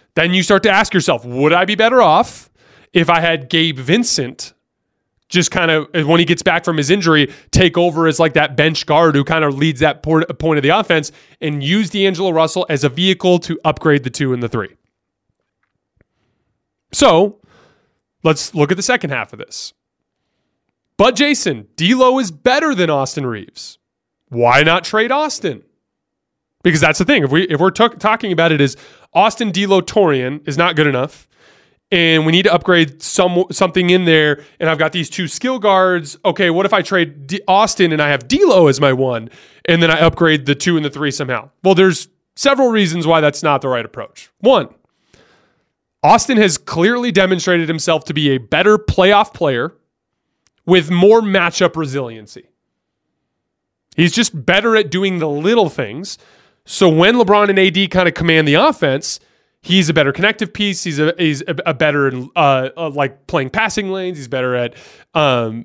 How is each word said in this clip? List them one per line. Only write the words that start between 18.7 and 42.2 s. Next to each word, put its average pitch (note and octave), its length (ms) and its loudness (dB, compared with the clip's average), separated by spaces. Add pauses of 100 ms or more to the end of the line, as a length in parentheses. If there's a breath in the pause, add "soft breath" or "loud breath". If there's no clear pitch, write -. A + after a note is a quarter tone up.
at F3+ 80 -2
the G3 40 -8
second A#3+ 280 -2
half A#2+ 240 -8
of G#2+ 40 -20
this. - 360 -16 (1200)
But A#3+ 180 4
Jason, F#3+ 640 -2
D'Lo B3+ 420 2
is A3+ 120 -4
better C4+ 440 -2
than F3+ 140 -2
Austin C#3 380 -4
Reaves. - 520 -12 (520)
Why A#2+ 320 4
not E3 220 2
trade A3+ 280 -2
Austin? C4 500 -4 (1000)
Because D#3 180 2
that's D#3 180 2
the F#3 60 0
thing. A3+ 180 2
If C3+ 80 0
we, E3 120 2
if D3+ 180 -2
we're F#3 100 2
t-, A3+ 180 0 (100)
talking A3 340 -2
about E3 180 2
it D3 120 2
as C3+ 140 0 (360 soft breath)
Austin, G#3 400 0
D'Lo, F#3+ 300 0
Taurean D3 640 -2
is C#3+ 80 -6
not E3+ 180 0
good D3+ 120 2
enough, C3+ 420 -4 (640 soft breath)
and E3 360 2
we D#3+ 60 0
need F3+ 100 2
to F#3+ 100 2
upgrade E3+ 500 0
some, F3+ 480 0
something F#3 400 -2
in F3+ 140 2
there, D#3 400 2 (140 loud breath)
and E3 100 -2
I've D#3+ 100 -2
got D#3 140 -2
these E3+ 160 -6
two F3 200 -8
skill B3+ 300 -4
guards. F#3 640 0
Okay, F3+ 260 0
what F3+ 160 0
if G3 60 0
I G3 100 0
trade D3 440 -4
D-, F3 200 -8
Austin F#3+ 460 0
and D3+ 100 -2
I D3 60 0
have C3 180 -2
D'Lo A#3 400 4
as C3+ 140 2
my C#3 120 2
one, B2 380 -4 (360 soft breath)
and E3+ 160 2
then E3 80 2
I D#3+ 100 2
upgrade D#3 460 2
the C#3+ 80 0
two E3+ 220 -2
and D3+ 80 -2
the C#3+ 60 -4
three C#3+ 200 -6
somehow? B2+ 400 -8 (120)
Well, F#3+ 120 4
there's F#3 340 2 (260)